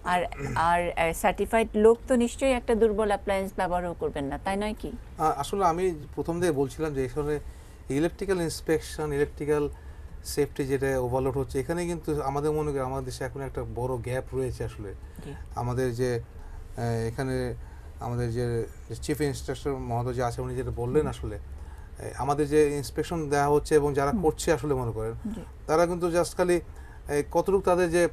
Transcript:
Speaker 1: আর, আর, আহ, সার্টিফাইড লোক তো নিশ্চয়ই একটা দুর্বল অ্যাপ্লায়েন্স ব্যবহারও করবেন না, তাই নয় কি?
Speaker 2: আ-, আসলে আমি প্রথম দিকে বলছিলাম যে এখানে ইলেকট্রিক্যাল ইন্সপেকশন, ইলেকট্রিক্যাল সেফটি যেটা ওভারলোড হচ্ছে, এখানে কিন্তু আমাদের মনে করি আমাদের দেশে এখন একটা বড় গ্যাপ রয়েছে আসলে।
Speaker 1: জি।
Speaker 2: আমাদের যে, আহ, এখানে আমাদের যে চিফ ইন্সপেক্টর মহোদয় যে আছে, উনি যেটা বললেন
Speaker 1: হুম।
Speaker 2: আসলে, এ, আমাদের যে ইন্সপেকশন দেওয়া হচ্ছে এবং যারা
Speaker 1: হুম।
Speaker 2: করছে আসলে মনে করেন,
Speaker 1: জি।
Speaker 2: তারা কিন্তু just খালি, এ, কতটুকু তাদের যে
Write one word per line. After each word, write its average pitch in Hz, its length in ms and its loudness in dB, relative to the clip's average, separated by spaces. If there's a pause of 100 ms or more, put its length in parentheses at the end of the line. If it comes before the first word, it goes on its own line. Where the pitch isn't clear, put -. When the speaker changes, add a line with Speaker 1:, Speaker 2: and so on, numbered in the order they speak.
Speaker 1:
আর, 180 220 2 (300)
আর, 175 360 4
আহ, 165 220 2
সার্টিফাইড 202 600 2
লোক 220 220 8 (100)
তো 262 80 4
নিশ্চয়ই 240 360 2
একটা 240 240 2
দুর্বল 214 320 4
অ্যাপ্লায়েন্স 196 480 0
ব্যবহারও 180 440 -2
করবেন 147 260 -4
না, 143 180 -4
তাই 196 140 -2
নয় 214 220 -2
কি? 151 120 -8 (260)
Speaker 2:
আ-, 156 200 2
আসলে 190 280 0
আমি 175 300 2 (200)
প্রথম 165 240 -2
দিকে 175 120 4
বলছিলাম 143 420 0
যে 131 120 0
এখানে 147 340 -2 (500)
ইলেকট্রিক্যাল 170 520 0
ইন্সপেকশন, 156 720 -2
ইলেকট্রিক্যাল 147 560 0 (540)
সেফটি - 420 -2
যেটা 135 340 2
ওভারলোড 131 380 0
হচ্ছে, 135 220 -2
এখানে 170 260 -2
কিন্তু 160 360 -2
আমাদের 143 300 0
মনে 151 200 0
করি 139 80 -2
আমাদের 131 260 -2
দেশে 127 180 -6
এখন 131 180 -6
একটা 127 240 -6 (100)
বড় 127 220 -2
গ্যাপ 123 260 -4 (100)
রয়েছে 127 300 -2
আসলে। 107 300 -8 (320)
Speaker 1:
জি। 143 80 -10 (220)
Speaker 2:
আমাদের 123 400 -2
যে, 123 240 0
আহ, - 640 -10 (260)
এখানে 127 460 -2 (460)
আমাদের 120 320 -2
যে 120 340 0 (360)
চিফ 151 200 -2
ইন্সপেক্টর 139 500 -2
মহোদয় 123 420 -2
যে 127 100 0
আছে, 120 180 -2
উনি 127 140 -4
যেটা 123 200 -4
বললেন 123 260 2
Speaker 1:
হুম। 139 80 0
Speaker 2:
আসলে, 104 300 -6 (600)
এ, 110 180 -8
আমাদের 143 300 2
যে 147 300 6
ইন্সপেকশন 151 520 -2
দেওয়া 143 180 4
হচ্ছে 147 280 6
এবং 147 180 6
যারা 143 180 2
Speaker 1:
হুম। 208 100 2
Speaker 2:
করছে 156 320 4
আসলে 143 200 0
মনে 127 180 0
করেন, 113 400 -4
Speaker 1:
জি। 180 100 -8 (260)
Speaker 2:
তারা 160 180 6
কিন্তু 175 220 0
just 170 300 2
খালি, 175 240 4 (480)
এ, 147 220 2
কতটুকু 185 300 4
তাদের 180 300 4
যে 170 220 6